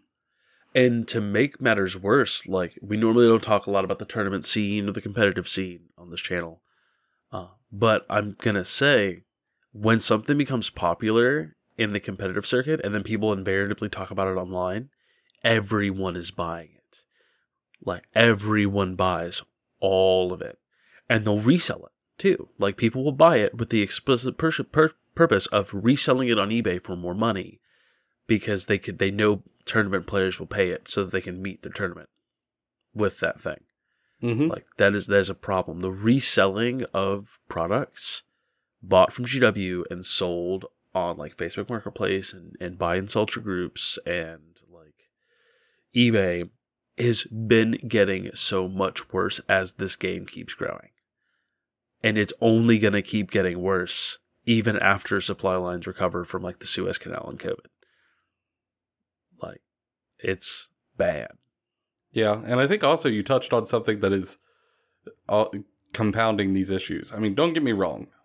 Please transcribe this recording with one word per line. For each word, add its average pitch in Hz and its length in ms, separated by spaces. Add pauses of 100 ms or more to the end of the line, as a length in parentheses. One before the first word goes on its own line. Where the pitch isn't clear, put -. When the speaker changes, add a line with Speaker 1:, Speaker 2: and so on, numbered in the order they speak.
(720)
Speaker 1:
And 120 360
to 113 100
make 104 400
matters 98 380
worse, 104 500
like, 90 340
we 101 140
normally 113 320
don't 113 160
talk 104 220
a 101 60
lot 98 120
about 95 160
the 107 60
tournament 98 400
scene 104 420
or 101 60
the 101 80
competitive 98 480
scene 87 480
on 90 140
this 87 100
channel. 85 400 (680)
Uh, 92 180 (260)
but 107 360
I'm 104 300
gonna 101 240
say, 104 600 (500)
when 110 260
something 113 380
becomes 131 320
popular 120 880 (200)
in 107 140
the 101 80
competitive 98 460
circuit, 135 400
and 104 100
then 98 80
people 107 300
invariably 98 560
talk - 220
about 95 180
it 95 100
online, 92 500 (540)
everyone 101 720
is 87 160
buying 82 460
it. - 220 (840)
Like, 87 220 (100)
everyone 101 800
buys 90 460 (400)
all 95 500
of 87 100
it. - 160 (520)
And 110 160
they'll 107 160
resell 147 440
it, - 60 (260)
too. - 300 (100)
Like, 101 200
people 123 260
will 147 80
buy 160 280
it 104 180
with 117 140
the 110 100
explicit 123 560
pur-, 160 140 (200)
pur-, 156 220 (220)
purpose 110 320
of 104 260
reselling 127 560
it 110 100
on 101 100
eBay 104 320
for 92 140
more 87 200
money, 101 440 (680)
because 104 400
they 101 100
could, 98 220
they 98 120
know 104 320 (220)
tournament 98 420
players 95 320
will 131 80
pay 95 220
it - 180
so 101 160
that 92 80
they 95 100
can 90 200
meet 95 200
their 80 100
tournament 85 380 (840)
with 104 260
that - 200
thing. 78 200 (600)
Speaker 2:
Mm-hmm. 120 260
Speaker 1:
Like, - 180 (120)
that 101 160
is, 95 140
that 101 120
is 95 100
a 95 60
problem. 90 460
The 95 100
reselling 113 1000
of 98 460 (100)
products - 720 (640)
bought 92 300
from 123 120
G 127 140
W 92 500
and 90 160
sold 90 600 (280)
on, 87 240
like, 76 200
Facebook 90 320
Marketplace 98 640
and, 87 260
and 90 180
buy 87 200
and 98 120
sell 107 160
to - 160
groups 90 640
and, 82 540 (120)
like, 80 380 (840)
eBay 95 540 (480)
has 120 260
been 113 640
getting 98 480
so 95 320
much 95 440
worse 92 360
as 95 260
this 98 220
game 92 300
keeps - 280
growing. - 360 (1160)
And 110 140
it's 104 240
only 113 380
gonna 101 220
keep 104 300
getting 90 300
worse 90 560 (280)
even 110 320
after 98 440
supply 95 340
lines 90 320
recover 90 380
from, 92 180
like, 90 160
the - 60
Suez - 320
Canal - 320
and - 100
covid. - 280 (1700)
Like, - 200 (580)
it's - 480 (300)
bad. 82 340 (800)
Speaker 2:
Yeah, 107 340
and 123 140
I 135 80
think 208 160
also 151 240
you 107 160
touched 127 300
on 117 120
something 110 360
that 98 100
is, 95 260 (920)
uh, 107 160 (480)
compounding 104 600
these 95 160
issues. 92 420
I 107 80
mean, 104 160
don't 165 180
get 160 100
me 123 80
wrong. 95 360 (180)